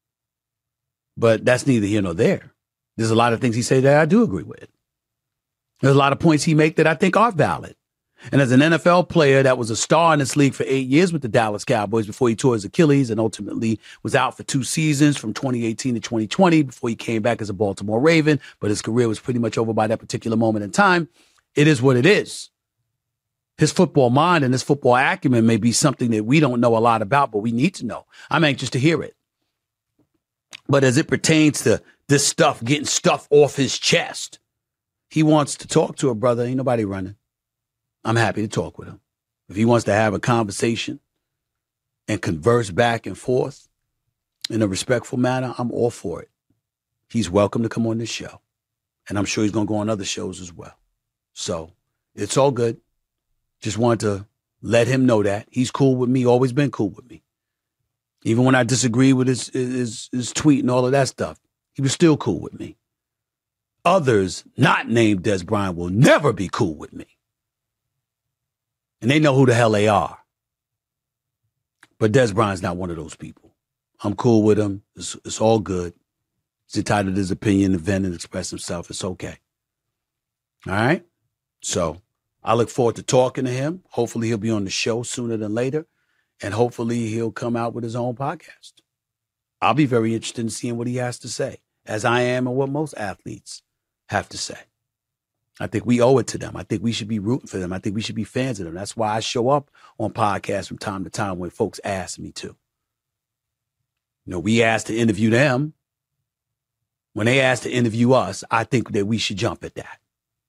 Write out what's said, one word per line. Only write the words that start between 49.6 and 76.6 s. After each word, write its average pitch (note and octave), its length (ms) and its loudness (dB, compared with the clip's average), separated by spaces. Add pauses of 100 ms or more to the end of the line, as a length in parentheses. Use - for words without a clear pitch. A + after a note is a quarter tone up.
go G#2+ 120 -4
on G#2 120 -2
other G2 140 -4
shows F#2 360 -8
as F2 120 -16
well. - 240 -20 (560)
So E2 400 -8 (420)
it's G2+ 220 -8
all C#3+ 140 4
good. A#2 300 -2 (800)
Just G#2+ 180 -6
wanted A#2 220 2
to G2+ 260 -4 (360)
let A2+ 260 2
him C3 180 2
know A2+ 160 4
that. G2+ 280 -4
He's B2+ 200 -2
cool C3+ 240 2
with B2 160 0
me, B2+ 160 2
always B2 260 4
been C#3 180 0
cool A2 180 -2
with - 200 -14
me. - 140 -20 (1040)
Even A2+ 200 2
when C3 100 4
I B2+ 100 4
disagreed B2+ 500 2
with B2+ 140 2
his, B2+ 200 -4
his, B2 640 -6
his B2 220 -6
tweet D3 280 2
and B2+ 100 -2
all B2 140 2
of B2+ 80 0
that C#3 160 2
stuff, D#2 300 -8 (340)
he C#3 100 -6
was C3+ 100 0
still D#3+ 240 4
cool F#2 240 -4
with - 180 -12
me. - 200 -14 (1080)
Others, B2+ 600 2 (120)
not E3+ 320 2
named A2 340 2
Des G2 220 -2
Bryant, G2 320 -2
will F2 120 -6
never D3 440 4
be F#2+ 180 -6
cool F2 240 -2
with F2 180 -16
me. - 140 -18 (1900)
And A2 100 2
they D3+ 100 4
know D3 140 4
who C3+ 120 6
the A#2+ 80 6
hell A#2 160 4
they G#2 180 4
are. F#2+ 300 2 (1800)
But G#2+ 140 2
Des B2 200 2
Bryant's G2 300 -2
not F#2 140 -4
one F2+ 140 -8
of E2 60 -10
those D#2+ 180 -14
people. - 400 -20 (480)
I'm G#2 120 -4
cool A2 280 4
with G#2+ 160 4
him. G2+ 240 -4 (140)
It's, - 280 -12
it's - 160 -10
all A2 200 4
good. F2+ 340 -6 (720)